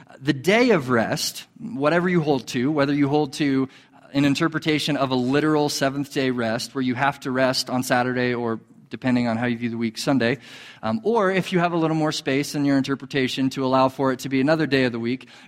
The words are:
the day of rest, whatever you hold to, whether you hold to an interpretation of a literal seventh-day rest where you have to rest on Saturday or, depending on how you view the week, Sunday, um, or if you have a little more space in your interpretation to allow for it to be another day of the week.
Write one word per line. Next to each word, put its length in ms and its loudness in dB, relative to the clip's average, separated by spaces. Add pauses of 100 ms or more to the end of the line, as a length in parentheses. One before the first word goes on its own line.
(200)
the 120 0
day 380 2
of 200 2
rest, 560 0 (140)
whatever 480 0
you 120 2
hold 280 0
to, 240 0
whether 200 0
you 160 2
hold 260 0
to 340 0 (460)
an 100 4
interpretation 720 0
of 140 0
a 40 2
literal 540 2
seventh-day 640 -2
rest 440 -4
where 80 -2
you 120 0
have 260 0
to 100 -6
rest 380 0
on 140 -2
Saturday 500 0
or, 280 -4 (280)
depending 380 0
on 100 0
how 100 -2
you 120 -2
view 120 -4
the 60 -6
week, 220 -4
Sunday, 400 0 (440)
um, 200 -2
or 300 2
if 200 0
you 60 2
have 140 2
a 40 -2
little 200 0
more 160 0
space 420 -2
in 100 -2
your 140 4
interpretation 720 -2
to 140 -4
allow 240 4
for 240 0
it 80 -6
to 80 -10
be 120 0
another 260 2
day 180 2
of 80 0
the 80 -6
week. 280 -4 (200)